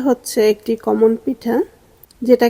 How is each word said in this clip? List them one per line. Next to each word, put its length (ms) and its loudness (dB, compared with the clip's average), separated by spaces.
হচ্ছে 340 -2
একটি 180 -8
কমন 280 2
পিঠা, 320 -4
যেটা 280 2